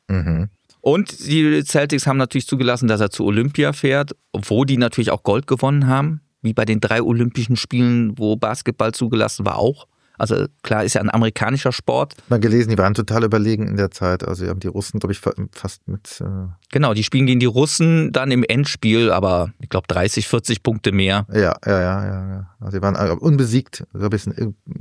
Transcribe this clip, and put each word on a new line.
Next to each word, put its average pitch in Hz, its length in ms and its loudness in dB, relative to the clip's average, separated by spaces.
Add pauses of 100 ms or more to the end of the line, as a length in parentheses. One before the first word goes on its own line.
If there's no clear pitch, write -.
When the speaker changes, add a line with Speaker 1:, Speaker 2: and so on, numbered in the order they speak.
Speaker 1:
Mhm. 87 400 0 (320)
Speaker 2:
Und - 440 0
die 151 380 2
Celtics 147 440 0
haben 135 100 2
natürlich 131 280 0
zugelassen, 123 440 0
dass 107 100 2
er 104 100 2
zu - 140 -4
Olympia 135 480 2
fährt, 143 460 -2 (160)
wo 107 320 0
die 135 120 2
natürlich 117 340 0
auch 87 120 -2
Gold 110 240 0
gewonnen 139 400 2
haben, 143 320 0 (220)
wie 113 120 -2
bei 110 120 0
den 107 160 0
drei 113 200 2
Olympischen 120 540 0
Spielen, 120 640 0
wo 107 180 2
Basketball 110 560 -2
zugelassen 110 540 -2
war, 98 120 0
auch. 123 300 0 (300)
Also 107 280 0 (160)
klar, 107 220 -2
ist 98 120 -2
ja - 60 -8
ein 104 100 -2
amerikanischer 117 600 0
Sport. 135 440 -4 (120)
Speaker 1:
Mal 120 140 0
gelesen, 113 280 2
die 110 80 2
waren 98 160 2
total 107 300 0
überlegen 107 420 0
in 101 120 -4
der 98 140 0
Zeit. 92 360 -2
Also 92 160 -6
die 90 60 -4
haben 90 100 -6
die 92 80 -8
Russen, 101 320 -6
glaub 98 120 -4
ich, 101 80 -4
fa-, 101 140 -4 (200)
fast - 340 -12
mit, - 320 -10
äh 95 300 -6 (200)
Speaker 2:
Genau, 139 240 2
die 107 120 0
spielen 135 220 2
gegen 127 120 4
die 123 60 4
Russen 151 640 2
dann 135 180 0
im 123 140 2
Endspiel, 117 680 2
aber 92 500 2
ich - 100 -12
glaub - 180 -2
dreißig, 95 400 0
vierzig 113 360 -2
Punkte 107 280 0
mehr. 98 400 2
Speaker 1:
Ja, 104 240 2 (100)
ja, 98 160 2
ja, 95 240 -2
ja, 95 240 -6
ja. 95 200 -10 (100)
Also 98 180 -8
die 90 40 -4
waren, 98 140 2
äh, 98 180 0
unbesiegt, 131 800 0
glaub 101 200 -2
ich, 104 140 -4
im 104 280 -6 (260)